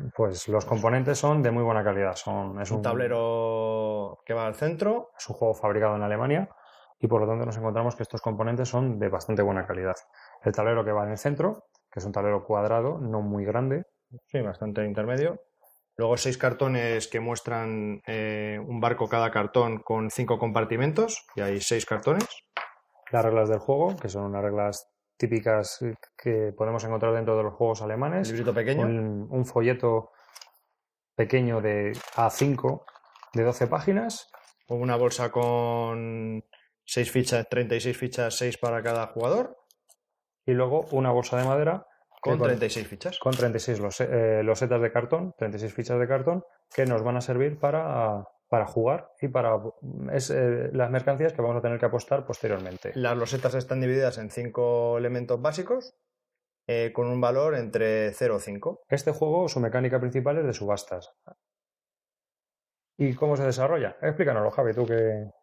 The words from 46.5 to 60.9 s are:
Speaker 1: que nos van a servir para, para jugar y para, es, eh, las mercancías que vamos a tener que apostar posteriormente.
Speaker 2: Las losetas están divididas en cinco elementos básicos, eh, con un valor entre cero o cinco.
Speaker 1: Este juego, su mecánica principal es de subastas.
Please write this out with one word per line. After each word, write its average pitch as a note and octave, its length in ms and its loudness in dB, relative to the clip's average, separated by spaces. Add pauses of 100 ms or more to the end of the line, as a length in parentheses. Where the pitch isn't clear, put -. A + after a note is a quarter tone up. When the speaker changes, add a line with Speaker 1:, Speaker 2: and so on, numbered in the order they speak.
Speaker 1:
que C3+ 120 2
nos A#2 160 2
van A#2+ 140 0
a B2 60 -2
servir C#3 360 0
para, C3+ 640 0 (240)
para A2 180 4
jugar B2+ 420 0 (140)
y C#3+ 60 -2
para, A#2+ 300 2 (540)
es, C3+ 160 -2
eh, B2+ 440 0
las B2 180 2
mercancías C3+ 420 0
que C#3+ 80 -4
vamos A#2 160 0
a A#2 60 -2
tener A#2 160 0
que A#2+ 80 4
apostar A#2+ 400 -2
posteriormente. F#2+ 680 -6
Speaker 2:
Las B2 220 0
losetas B2+ 380 -2
están C3 260 -4
divididas B2+ 380 0
en A2 100 -8
cinco A#2+ 720 0
elementos A#2+ 420 -2
básicos, F3+ 540 -2 (720)
eh, A#2 260 0
con A#2+ 140 0
un B2 160 0
valor C3+ 320 2
entre A2 580 0
cero A2 240 0
o - 20 -4
cinco. G2+ 500 -8
Speaker 1:
Este C#3+ 240 0
juego, D#3+ 360 0
su C3 120 -2
mecánica B2+ 380 2
principal B2+ 400 0
es D#3 60 0
de B2+ 80 0
subastas. G2+ 580 -4 (1900)